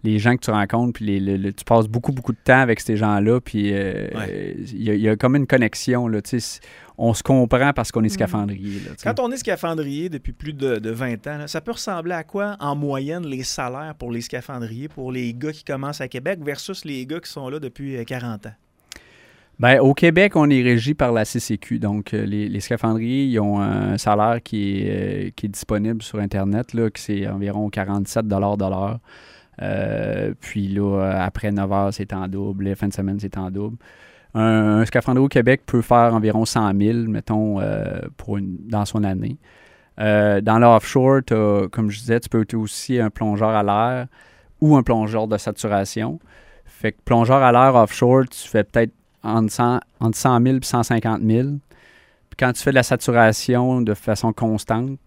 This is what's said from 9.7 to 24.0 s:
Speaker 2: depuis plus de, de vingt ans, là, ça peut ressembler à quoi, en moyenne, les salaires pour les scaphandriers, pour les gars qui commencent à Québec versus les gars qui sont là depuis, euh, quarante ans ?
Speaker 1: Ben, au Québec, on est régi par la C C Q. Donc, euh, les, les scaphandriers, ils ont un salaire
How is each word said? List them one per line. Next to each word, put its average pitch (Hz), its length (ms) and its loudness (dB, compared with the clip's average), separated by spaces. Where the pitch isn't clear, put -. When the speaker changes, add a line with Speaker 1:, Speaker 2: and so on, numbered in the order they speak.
Speaker 2:
depuis 143 240 -10
plus 151 220 -12
de, 135 240 -2
de 110 120 -6
vingt 117 380 -6
ans, 147 100 -10
là, 147 80 -12
ça 160 140 -8
peut 190 120 -12
ressembler 180 420 -8
à 160 100 -8
quoi, 202 340 -6
en 143 160 -4
moyenne, 143 520 -4
les 131 180 -8
salaires 139 520 -8
pour 120 140 -12
les 117 120 -6
scaphandriers, 123 680 -12
pour 131 240 -12
les 123 220 -6
gars 151 180 -8
qui 151 100 -18
commencent 143 380 -8
à 131 80 -8
Québec 160 340 -8
versus 143 420 -10
les 135 220 -8
gars 156 140 -8
qui - 100 -18
sont 135 180 -12
là 147 120 -10
depuis, 135 360 -10
euh, 120 80 -8
quarante 120 420 -8
ans ? 113 80 -16
Speaker 1:
Ben, 127 200 8
au 135 160 6
Québec, 175 400 4
on 151 160 6
est 131 120 4
régi 123 320 2
par 127 180 2
la 110 120 2
C - 140 -4
C 110 180 -4
Q. 113 220 -6
Donc, 104 360 -4
euh, 104 100 -2
les, 104 240 -4
les 98 120 -4
scaphandriers, 117 680 -2
ils 120 120 0
ont 104 220 2
un 101 360 0
salaire 107 460 2